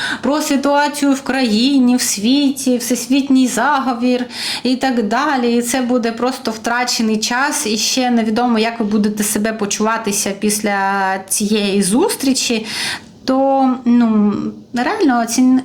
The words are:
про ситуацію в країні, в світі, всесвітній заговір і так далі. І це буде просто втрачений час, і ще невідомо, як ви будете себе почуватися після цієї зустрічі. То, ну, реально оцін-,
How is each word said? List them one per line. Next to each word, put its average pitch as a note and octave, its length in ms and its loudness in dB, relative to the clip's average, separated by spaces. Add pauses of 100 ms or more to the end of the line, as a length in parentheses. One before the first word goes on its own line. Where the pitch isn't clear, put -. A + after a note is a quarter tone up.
(220)
про C#4+ 180 0
ситуацію C#4+ 720 0
в C4+ 100 -2
країні, B3 720 2
в B3 60 0
світі, C4 720 0
всесвітній C4 680 2
заговір B3 800 0 (380)
і B3+ 140 0
так A#3+ 320 0
далі. A#3+ 480 0
І A#3+ 60 2
це B3+ 200 -2
буде A#3+ 300 0
просто A#3+ 380 -4
втрачений A#3 640 -2
час, C4 500 -2
і G#3+ 100 -2
ще B3 340 0
невідомо, A#3 480 2
як A3+ 220 0
ви G#3+ 60 0
будете G#3 380 0
себе A3 280 -2
почуватися G#3+ 800 -2
після G#3 480 -2 (500)
цієї G3+ 540 0
зустрічі. A#3+ 840 0 (600)
То, C4+ 440 2 (140)
ну, A3 500 4 (400)
реально C4+ 460 0
оцін-, B3+ 440 2